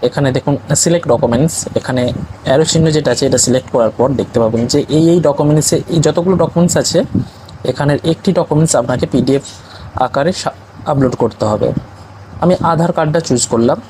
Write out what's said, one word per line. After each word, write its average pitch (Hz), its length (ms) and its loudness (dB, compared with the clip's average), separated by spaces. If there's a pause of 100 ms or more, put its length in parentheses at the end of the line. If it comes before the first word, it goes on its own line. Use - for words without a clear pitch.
এখানে 139 200 0 (100)
দেখুন 143 160 0 (300)
সিলেক্ট 170 300 2
ডকুমেন্টস, 120 420 0 (240)
এখানে 127 240 -2 (440)
অ্যারো 147 240 4
চিহ্ন 160 140 2 (100)
যেটা 143 180 0
আছে 120 160 -2
এটা 131 160 2
সিলেক্ট 127 300 0
করার 113 220 2
পর 120 100 2 (120)
দেখতে 101 240 -2
পাবেন 113 180 0 (100)
যে 143 80 2 (180)
এই, 160 160 4
এই 180 140 4
ডকুমেন্টসে 147 500 2 (160)
এই 165 120 2
যতগুলো 175 380 2
ডকুমেন্টস 170 400 2
আছে - 160 0 (720)
এখানের 139 280 0 (120)
একটি - 180 -2 (100)
ডকুমেন্টস 156 420 0
আপনাকে 127 320 -2
পিডিএফ 135 300 2 (640)
আকারে 143 260 0 (100)
সা-, - 160 -6 (340)
আপলোড 135 300 2
করতে 113 300 -2
হবে। 107 160 0 (760)
আমি 180 100 4 (180)
আধার 165 260 0
কার্ডটা 160 300 0
চুজ 123 140 0 (100)
করলাম 120 260 2 (120)